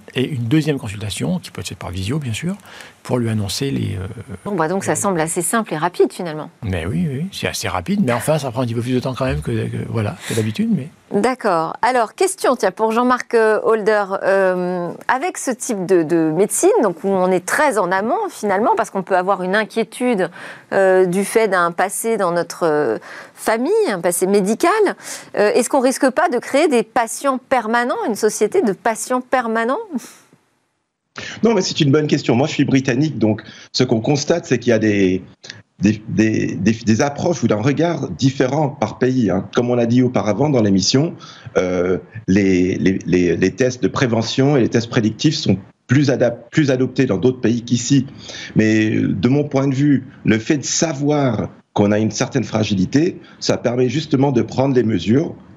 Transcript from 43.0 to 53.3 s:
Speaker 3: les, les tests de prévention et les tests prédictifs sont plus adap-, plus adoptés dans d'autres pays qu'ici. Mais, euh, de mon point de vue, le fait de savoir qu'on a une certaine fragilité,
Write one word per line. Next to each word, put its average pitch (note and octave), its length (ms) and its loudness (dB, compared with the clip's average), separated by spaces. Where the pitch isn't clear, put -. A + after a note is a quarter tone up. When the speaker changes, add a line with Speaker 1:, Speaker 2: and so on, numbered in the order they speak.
Speaker 3:
les, F2+ 300 2
les - 180 2
tests B2 280 -2
de F#2+ 60 2
prévention B2 680 0
et F#3+ 40 4
les D#3+ 80 2
tests A2 220 -2
prédictifs B2+ 460 0
sont G2 220 0
plus C#3 240 4
adap-, A#2+ 400 0
plus D3 200 2
adoptés C3 360 0
dans G#2 100 0
d'autres A#2+ 240 2
pays A2+ 220 0
qu'ici. B2 440 2
Mais, A2 360 4
euh, G#2+ 180 2
de G2+ 200 2
mon C#3 160 4
point C3+ 240 0
de C#3 60 0
vue, C#3 320 2
le A2+ 140 4
fait D3 200 0
de B2+ 60 -8
savoir C#3+ 840 0
qu'on G2+ 200 2
a G#2 60 2
une A2 120 0
certaine - 340 -2
fragilité, G#2+ 760 0